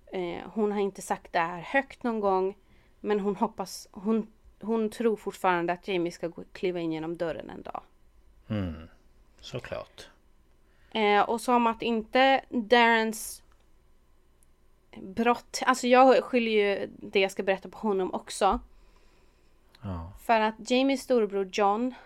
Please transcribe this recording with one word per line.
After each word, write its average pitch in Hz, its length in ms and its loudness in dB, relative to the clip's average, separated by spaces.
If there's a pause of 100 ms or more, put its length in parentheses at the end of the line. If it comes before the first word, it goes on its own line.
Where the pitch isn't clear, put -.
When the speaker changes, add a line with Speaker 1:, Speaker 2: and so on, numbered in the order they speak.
Speaker 1:
eh, 175 380 -8
hon 208 280 -2
har 208 80 -2
inte 196 220 -4
sagt - 300 -8
det 180 60 0
här 170 220 -2
högt 269 420 -4
någon 226 180 -4
gång, 190 360 0 (440)
men 208 200 -2
hon 196 160 -2
hoppas... 202 540 -6
Hon, 214 360 -2 (340)
hon 220 300 -2
tror 226 260 -2
fortfarande 175 560 -2
att 180 160 -10
Jamie 175 240 -2
ska 170 160 -8
gå, 170 240 -16
kliva 180 280 -4
in 165 120 -4
genom 160 240 -6
dörren 160 340 -6
en - 120 -16
dag. - 200 -12 (680)
Speaker 2:
Mm. 82 400 -6 (520)
Såklart. - 680 -12 (840)
Speaker 1:
Eh, 208 280 4
och 233 200 0
som 240 260 2
att 226 160 -2
inte 254 680 2
Darrens 226 920 2 (1500)
brott, 233 720 -2
alltså 254 200 0
jag 247 380 8
skyller 233 280 0
ju 202 440 0
det 202 240 -2
jag 190 100 2
ska 202 120 -6
berätta 190 260 -2
på - 100 -20
honom 190 360 -2
också. 220 460 0 (1200)
Speaker 2:
Ja. 90 380 -10
Speaker 1:
För 226 200 2
att 220 300 -2
Jamies 262 320 2
storebror 196 500 0
John, 220 420 0 (120)